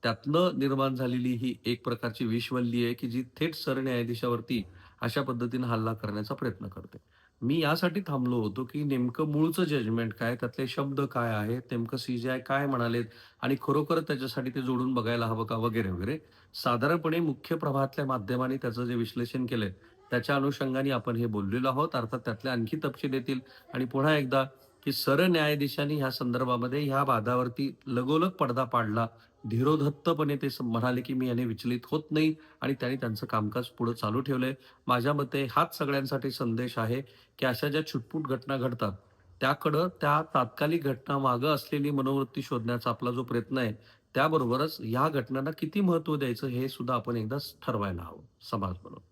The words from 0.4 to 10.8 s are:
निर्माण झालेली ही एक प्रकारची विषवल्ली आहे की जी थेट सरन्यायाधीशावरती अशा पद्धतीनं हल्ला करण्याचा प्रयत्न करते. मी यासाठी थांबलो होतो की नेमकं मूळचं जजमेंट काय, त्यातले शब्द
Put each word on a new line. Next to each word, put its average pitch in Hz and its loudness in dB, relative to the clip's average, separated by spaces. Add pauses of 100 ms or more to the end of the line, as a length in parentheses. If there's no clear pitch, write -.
निर्माण 135 2
झालेली 127 0
ही 123 0 (100)
एक 120 -2
प्रकारची 120 -2
विषवल्ली 120 0
आहे 117 0
की 127 -6
जी 123 -2 (160)
थेट 160 0
सरन्यायाधीशावरती 120 -2 (380)
अशा 120 0
पद्धतीनं 123 -2
हल्ला 113 0
करण्याचा 104 -6
प्रयत्न - -4
करते. - -14 (440)
मी 143 2
यासाठी 165 2
थांबलो 123 2
होतो 107 -2
की 147 -4
नेमकं 135 0
मूळचं 156 4
जजमेंट 113 0
काय, 117 -2
त्यातले 127 -4
शब्द 139 -2